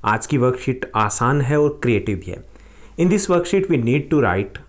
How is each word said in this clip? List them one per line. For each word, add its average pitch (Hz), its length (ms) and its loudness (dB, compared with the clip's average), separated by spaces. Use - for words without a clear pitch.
आज 107 220 0
की 147 100 0
वर्कशीट 127 580 -2
आसान 120 460 2
है 147 180 0
और 147 240 0
क्रिएटिव 107 340 0
भी 87 140 -12
है। - 140 -14
In 175 100 4
this 202 220 2
worksheet 180 400 2
we 135 100 2
need 135 320 0
to 147 80 4
write 98 480 -2